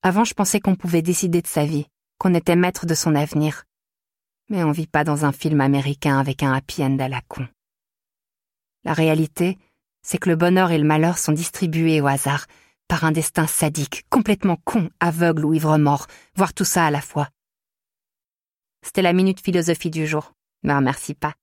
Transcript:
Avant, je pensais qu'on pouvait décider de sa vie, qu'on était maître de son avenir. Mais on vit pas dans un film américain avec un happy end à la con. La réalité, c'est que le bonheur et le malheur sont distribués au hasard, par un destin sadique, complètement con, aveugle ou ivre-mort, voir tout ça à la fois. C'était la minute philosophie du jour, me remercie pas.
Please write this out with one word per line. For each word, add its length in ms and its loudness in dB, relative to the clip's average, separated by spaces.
Avant, 220 2
je 100 -4
pensais 260 0
qu'on 160 2
pouvait 240 0
décider 400 0
de 60 -10
sa 180 0
vie, 220 -4
qu'on 160 2
était 200 2
maître 300 0
de 100 0
son 200 0
avenir. 500 -2
Mais 140 -2
on 80 2
vit 160 -4
pas 160 0
dans 220 0
un 80 2
film 280 0
américain 600 0
avec 240 -4
un 80 0
happy 320 -4
end 160 0
à 80 -4
la 140 -8
con. 260 -12
La 80 -4
réalité, 680 0
c'est 160 -6
que 100 -2
le 80 2
bonheur 340 4
et 80 2
le 60 2
malheur 340 2
sont 140 -2
distribués 680 0
au 60 0
hasard, 400 -2
par 160 -2
un 80 2
destin 380 -2
sadique, 600 -4
complètement 460 0
con, 340 -4
aveugle 440 0
ou 80 0
ivre-mort, 540 2
voir 180 0
tout 100 -2
ça 220 2
à 60 0
la 80 -2
fois. 280 -6
C'était 200 -4
la 100 4
minute 280 2
philosophie 500 0
du 160 -4
jour, 260 -4
me 120 0
remercie 400 -2
pas. 280 -6